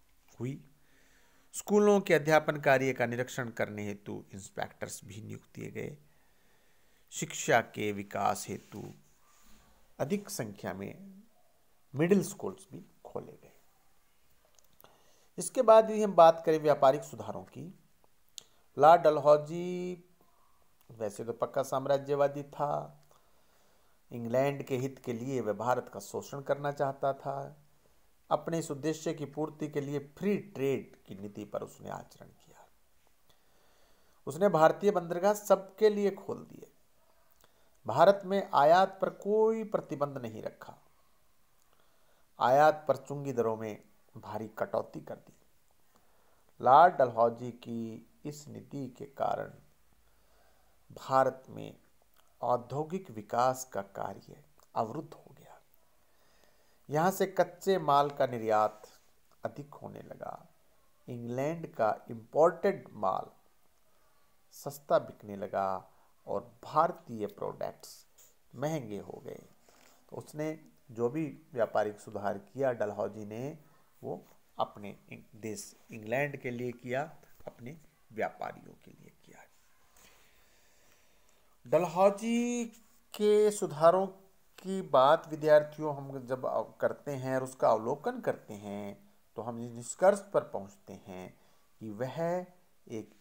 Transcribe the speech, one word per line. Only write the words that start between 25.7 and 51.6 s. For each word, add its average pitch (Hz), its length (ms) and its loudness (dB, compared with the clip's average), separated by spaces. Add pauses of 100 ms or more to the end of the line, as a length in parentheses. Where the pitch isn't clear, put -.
का 101 60 -14
शोषण 113 420 -10
करना 143 300 -4
चाहता 139 420 -2
था। 139 440 -10 (720)
अपने 165 280 0
इस 160 120 -6
उद्देश्य 151 420 -4
की 147 120 -8
पूर्ति 151 420 -8
के 147 140 -4
लिए 143 180 -6
फ्री 190 380 -4
ट्रेड - 640 -4
की 101 120 -16
नीति 104 300 -12
पर - 180 -8
उसने 101 260 -14
आचरण - 380 -14
किया। - 400 -20 (1600)
उसने 165 220 0
भारतीय 160 420 4
बंदरगाह 175 420 0
सबके 208 560 2
लिए 202 220 0
खोल - 260 -10
दिए। - 340 -20 (1160)
भारत 170 380 10
में 190 280 0
आयात 175 480 8
पर 180 80 0
कोई 220 540 2
प्रतिबंध 143 540 -4
नहीं 110 260 -10
रखा। - 340 -14 (1600)
आयात 147 480 4
पर 131 80 2
चुंगी 139 380 -8
दरों 113 240 0
में 107 260 -10 (340)
भारी 107 300 -12
कटौती - 540 -6
कर - 140 -14
दी। - 180 -20 (1300)
लॉर्ड 147 320 8
डलहौजी 120 580 2
की 117 580 -10 (160)
इस 147 220 -12
नीति 120 500 -12
के 113 80 -12
कारण 104 480 -4 (1400)
भारत 131 580 0
में 107 280 -14 (640)